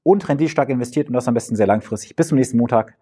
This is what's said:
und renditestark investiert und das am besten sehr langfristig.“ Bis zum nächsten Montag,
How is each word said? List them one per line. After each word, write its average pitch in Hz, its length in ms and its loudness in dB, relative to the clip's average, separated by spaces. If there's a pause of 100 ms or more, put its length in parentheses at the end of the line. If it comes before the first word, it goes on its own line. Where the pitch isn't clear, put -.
und 190 240 2
renditestark 147 420 0
investiert 127 380 -2
und 123 60 -6
das 123 140 -2
am 120 80 2
besten 113 200 -4
sehr 104 120 2
langfristig.“ 107 480 -2
Bis 160 140 0
zum 151 80 2
nächsten 123 200 0
Montag, 120 440 0